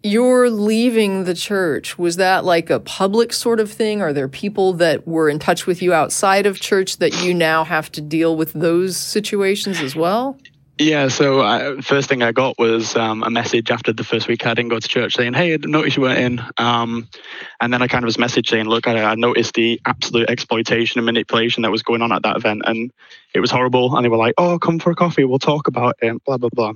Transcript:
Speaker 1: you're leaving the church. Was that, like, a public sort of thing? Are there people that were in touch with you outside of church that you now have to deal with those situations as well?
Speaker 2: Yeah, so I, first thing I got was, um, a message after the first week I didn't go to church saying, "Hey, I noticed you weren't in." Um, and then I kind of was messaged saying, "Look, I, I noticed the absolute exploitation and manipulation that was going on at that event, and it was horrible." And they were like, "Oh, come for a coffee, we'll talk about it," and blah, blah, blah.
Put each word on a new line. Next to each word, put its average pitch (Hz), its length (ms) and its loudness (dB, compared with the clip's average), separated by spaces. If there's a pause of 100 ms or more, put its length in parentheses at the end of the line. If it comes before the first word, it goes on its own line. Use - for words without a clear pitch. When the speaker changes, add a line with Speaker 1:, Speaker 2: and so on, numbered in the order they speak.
Speaker 1:
you're 247 480 4
leaving 214 720 2
the 175 100 -2
church. 175 640 -2
Was 175 200 0
that, 185 280 2
like, 175 240 2
a 123 120 2
public 214 520 0
sort 233 280 0
of 208 100 -2
thing? 208 320 -2
Are 151 100 -2
there 135 160 -2
people 190 460 -2
that 165 340 0
were 160 220 2
in 151 80 -2
touch 175 280 0
with 175 140 -2
you 175 140 4
outside 196 500 2
of 190 160 0
church 190 380 -2
that 180 240 0
you 180 100 0
now 160 320 2
have 156 280 -4
to 156 100 -10
deal 160 340 0
with 160 160 -2
those 175 460 0
situations 202 840 -2
as 139 160 -6
well? 226 420 -2 (380)
Speaker 2:
Yeah, 151 300 2
so 135 340 2
I, 127 400 0
first 139 280 0
thing 123 140 0
I 117 100 2
got 131 260 0
was, 113 380 2
um, 110 260 0
a 113 80 -2
message 117 400 -2
after 117 220 -2
the 117 100 -6
first 113 240 -2
week 117 180 -2
I 117 100 -2
didn't 120 160 -2
go 117 100 -2
to - 80 -8
church - 260 -2
saying, 123 200 0
"Hey, 165 200 2
I 151 80 -2
noticed 151 340 0
you 139 60 2
weren't 127 160 2
in." 123 240 -2 (160)
Um, 117 500 -2 (520)
and 120 120 0
then 123 80 0
I 123 60 2
kind 123 160 0
of 117 40 -2
was 113 100 -2
messaged 120 320 0
saying, 110 180 0
"Look, 113 220 0
I, 113 160 0
I 107 100 2
noticed 117 400 0
the 113 320 0
absolute - 420 0
exploitation 117 720 -2
and 117 80 0
manipulation 117 560 0
that 107 80 0
was 110 140 -2
going 117 180 0
on 117 80 0
at - 140 0
that 107 120 0
event, 107 300 -2
and 113 240 -2 (440)
it - 40 2
was 120 140 0
horrible." 127 420 2
And 123 100 2
they 120 40 2
were 113 80 2
like, 113 200 2
"Oh, 175 220 2
come 165 220 0
for 170 100 0
a 165 60 -2
coffee, 165 260 2
we'll 131 160 2
talk 147 300 0
about 120 340 0
it," 113 60 0
and 117 160 -6
blah, 131 140 -2
blah, 120 140 -2
blah. 113 240 -2